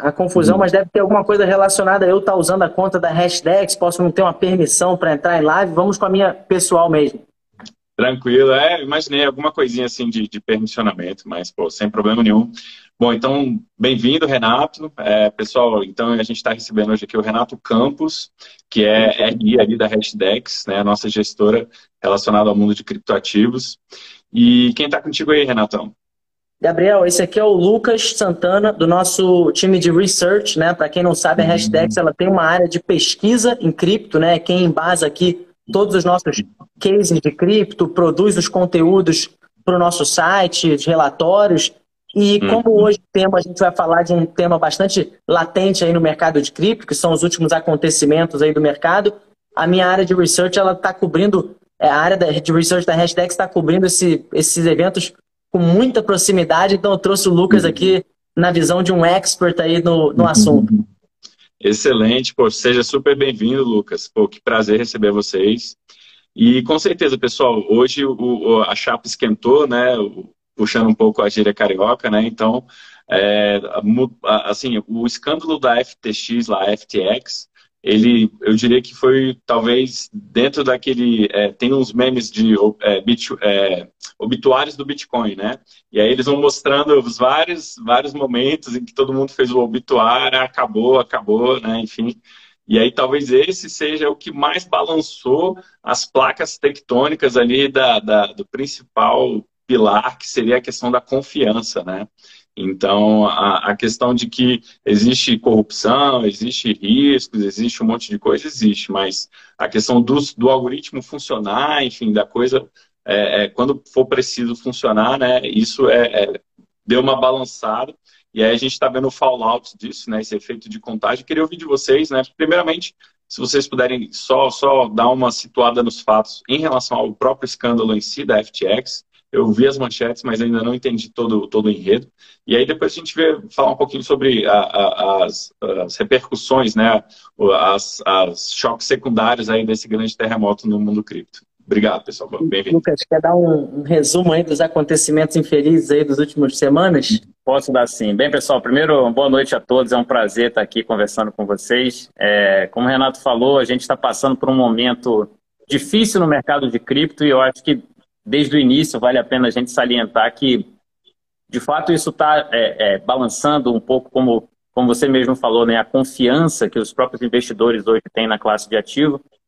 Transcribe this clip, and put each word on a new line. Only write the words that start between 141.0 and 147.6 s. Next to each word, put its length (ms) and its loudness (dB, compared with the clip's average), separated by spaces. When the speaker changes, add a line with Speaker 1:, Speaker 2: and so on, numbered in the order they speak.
Speaker 2:
cripto. 380 -16
Obrigado, 380 0
pessoal. 260 -14
Bem-vindo. 320 -2
Speaker 1:
Lucas, 340 -2
quer 100 2
dar 140 0
um, 460 0
um 20 -6
resumo 520 0
aí 100 2
dos 180 -2
acontecimentos 760 0
infelizes 540 2
aí 140 2
das 160 -2
últimas 360 -2
semanas? 640 2
Speaker 3:
Posso 280 -2